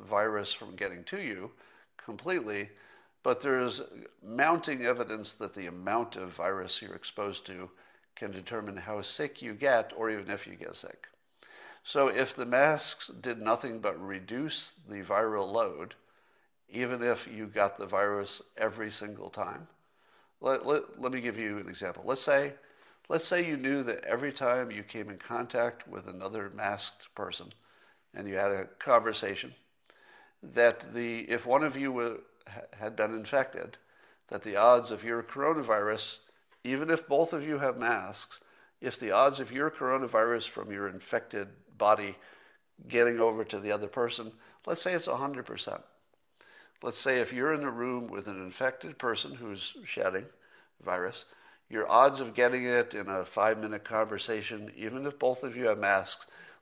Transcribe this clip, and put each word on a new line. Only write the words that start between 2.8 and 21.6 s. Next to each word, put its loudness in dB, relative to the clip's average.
but 4
there's 0
mounting 2
evidence -2
that -8
the -8
amount -2
of -10
virus -2
you're -12
exposed -8
to -12
can -8
determine -8
how -8
sick -6
you -8
get, 4
or -2
even -4
if -6
you -14
get -12
sick. -16
So 4
if 0
the -6
masks 2
did -8
nothing 0
but -2
reduce -6
the -10
viral 2
load, -2
even -4
if 2
you -8
got 2
the -8
virus 2
every -2
single -10
time, -6
let, 0
let, 0
let -2
me -4
give -4
you -4
an -8